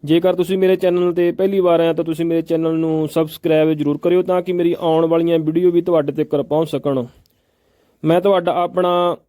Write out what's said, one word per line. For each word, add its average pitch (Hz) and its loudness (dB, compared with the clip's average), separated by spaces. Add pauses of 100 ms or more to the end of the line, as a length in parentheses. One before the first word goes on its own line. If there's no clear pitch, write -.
ਜੇਕਰ 170 2
ਤੁਸੀਂ 185 -2
ਮੇਰੇ 185 2
ਚੈਨਲ 180 0
'ਤੇ 175 0
ਪਹਿਲੀ 196 -2
ਵਾਰ 175 2
ਆਏ 165 0
ਤਾਂ 165 -2
ਤੁਸੀਂ 165 -4
ਮੇਰੇ 165 0
ਚੈਨਲ 160 -2
ਨੂੰ 160 -2
ਸਬਸਕ੍ਰਾਈਬ 156 0
ਜ਼ਰੂਰ 147 -2
ਕਰਿਓ, 180 2
ਤਾਂ 180 0
ਕਿ 180 -6
ਮੇਰੀ 175 0
ਆਉਣ 165 2
ਵਾਲੀਆਂ 165 2
ਵੀਡੀਓ 165 0
ਵੀ 175 2
ਤੁਹਾਡੇ 160 0
ਤੱਕ 151 -2
ਪਹੁੰਚ 151 -2
ਸਕਣ। 135 -2 (960)
ਮੈਂ 165 2
ਤੁਹਾਡਾ 180 0 (100)
ਆਪਣਾ 175 -2 (120)